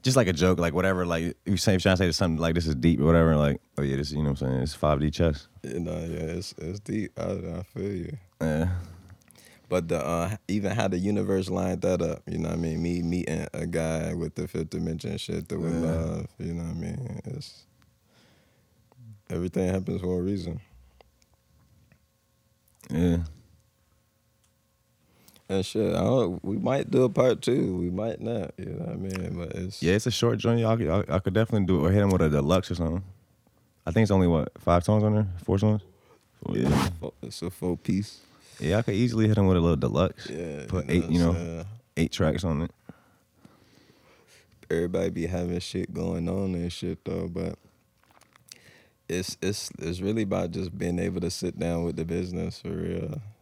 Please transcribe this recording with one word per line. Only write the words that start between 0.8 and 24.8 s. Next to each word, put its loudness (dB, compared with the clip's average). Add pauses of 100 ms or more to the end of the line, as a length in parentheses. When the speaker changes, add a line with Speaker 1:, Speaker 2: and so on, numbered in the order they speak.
Speaker 1:
Like, -2
you 0
say, 4
trying 4
to 4
say 4
something 2
like, 2
"This 2
is 2
deep," 4
or 4
whatever. 8
Like, 4 (160)
"Oh 0
yeah, 0
this, -4
you -2
know 2
what -2
I'm -2
saying? 0
It's -2
five 2
D 2
chess." 0 (160)
Speaker 2:
You -6
know, -4
yeah, -6
it's, -10
it's -8
deep. -6
I, -4 (260)
I -8 (120)
feel -4
you. -6 (240)
Speaker 1:
Yeah. 2 (1000)
Speaker 2:
But -2
the, -2
uh, -2 (120)
even 0
how 0
the 0
universe 0
lined -2
that 2
up, -4
you -6
know -2
what -2
I -2
mean? -2
Me -2
meeting -2
a -6
guy -2
with -6
the -6
fifth -6
dimension -6
shit, -8
the -6
With -2 (100)
Speaker 1:
Yeah. -2
Speaker 2:
Love, -4 (100)
you -6
know -6
what -6
I -6
mean? -8
It's, -14 (1600)
everything -2
happens -2
for -2
a -2
reason. -4 (2250)
Speaker 1:
Yeah. 2 (2250)